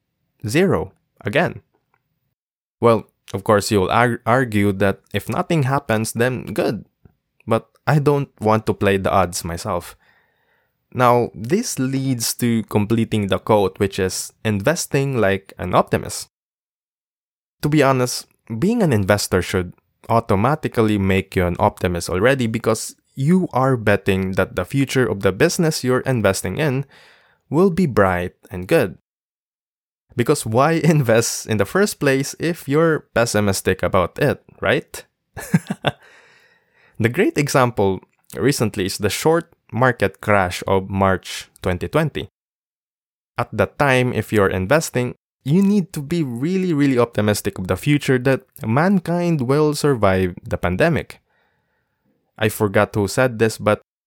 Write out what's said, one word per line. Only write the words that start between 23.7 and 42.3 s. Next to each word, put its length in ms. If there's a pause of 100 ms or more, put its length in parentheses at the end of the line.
betting 560
that 240
the 80
future 420
of 140
the 100
business 540
you're 160
investing 580
in 280 (600)
will 220
be 160
bright 480 (160)
and 160
good. 320 (1160)
Because 280
why 280
<laughs> 120
invest 640
in 120
the 80
first 340
place 380
if 300
you're 320 (140)
pessimistic 680
about 360
it, 240 (180)
right? 440 (320)
<laughs> 80 (1600)
The 80
great 300
example 600 (360)
recently 480
is 140
the 100
short 480 (160)
market 480
crash 480
of 220
March 580 (140)
twenty 260
twenty. 400 (1120)